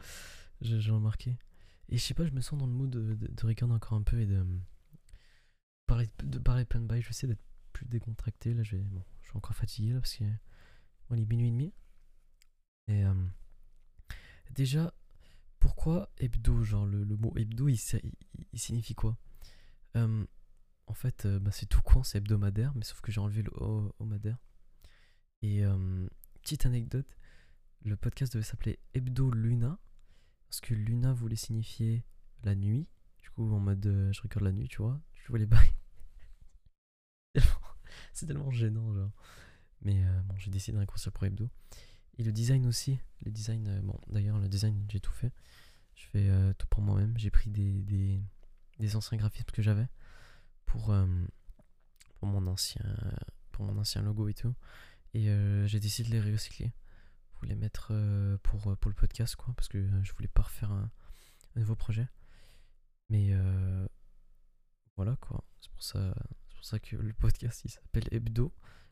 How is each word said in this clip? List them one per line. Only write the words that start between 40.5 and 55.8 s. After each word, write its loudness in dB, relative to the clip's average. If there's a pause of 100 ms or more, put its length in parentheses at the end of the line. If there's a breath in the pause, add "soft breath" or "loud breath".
décidé -6
de -2
raccourcir -4
pour -4
Hebdo. -2 (720 loud breath)
Et -2
le 0
design 2
aussi. -2 (260)
Le -8
design, -4
euh, -2
bon, -4 (100)
d'ailleurs, 0
le 0
design, 0
j'ai -2
tout -2
fait. -2 (640 loud breath)
Je -20
fais, 2
euh, 4
tout -2
pour 4
moi-même. 2
J'ai -2
pris 8
des, 0
des, 0 (560)
des -2
anciens -4
graphismes -4
que -2
j'avais 2 (760 loud breath)
pour, 2
euh, 2 (920)
pour -4
mon 0
ancien, -4 (640)
pour -6
mon -4
ancien -2
logo 0
et -2
tout. -2 (640 loud breath)
Et, 2
euh, 2
j'ai 0
décidé -2